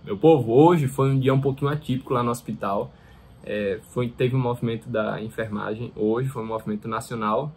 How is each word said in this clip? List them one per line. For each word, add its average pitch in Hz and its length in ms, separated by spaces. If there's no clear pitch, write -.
Meu 101 120
povo, 127 360
hoje 151 360
foi 135 220
um 135 80
dia 131 140
um 135 80
pouquinho 139 300
atípico 135 420
lá 120 100
no 120 80
hospital. 107 600
É, 101 360
foi, 123 180
teve 127 260
um 131 60
movimento 120 480
da 107 340
enfermagem 107 720
hoje, 113 340
foi 123 140
um 110 40
movimento 110 420
nacional, 113 680